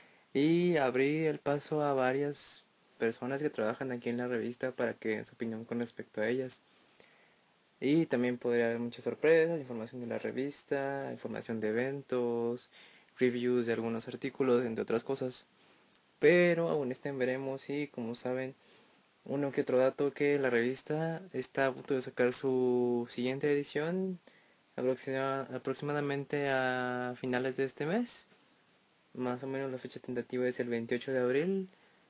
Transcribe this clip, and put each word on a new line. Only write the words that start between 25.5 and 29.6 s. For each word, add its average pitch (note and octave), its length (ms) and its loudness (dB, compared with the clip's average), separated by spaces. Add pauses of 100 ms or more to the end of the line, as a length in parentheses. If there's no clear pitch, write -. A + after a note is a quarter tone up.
aproximadamente C#3+ 920 -2
a B2+ 720 0
finales B2+ 380 0
de C3+ 60 2
este C3+ 200 -4
mes. A3 420 -2 (840)
Más B2 300 -4
o C3+ 60 -8
menos C3+ 220 -4